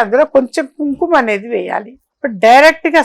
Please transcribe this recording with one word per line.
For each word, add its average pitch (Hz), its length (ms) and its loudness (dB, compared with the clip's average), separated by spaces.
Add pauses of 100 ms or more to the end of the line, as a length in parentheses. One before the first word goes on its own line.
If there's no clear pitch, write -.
అందులో 233 220 0 (120)
కొంచెం 269 280 -2 (140)
కుంకుమ 302 340 -4 (100)
అనేది 214 320 -6
వేయాలి. 202 380 -8 (220)
ఇప్పుడు 254 180 -10 (120)
డైరెక్ట్గా 302 600 4